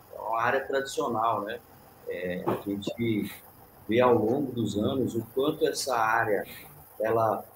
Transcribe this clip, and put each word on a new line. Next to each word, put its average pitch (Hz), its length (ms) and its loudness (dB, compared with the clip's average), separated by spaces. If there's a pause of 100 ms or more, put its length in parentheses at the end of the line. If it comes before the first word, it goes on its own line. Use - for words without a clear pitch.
(140)
É - 40 -12
uma 113 220 -2
área 127 200 2
tradicional, 127 840 0
né? 113 160 -8 (480)
É, 90 360 -4
a - 240 -2
gente 101 640 -2 (560)
vê 110 120 2
ao 123 160 8
longo 123 360 2
dos 107 240 -2
anos 117 380 0
o 113 80 -2 (140)
quanto 151 320 0
essa - 280 -2
área, 110 480 2 (560)
ela 110 460 2 (100)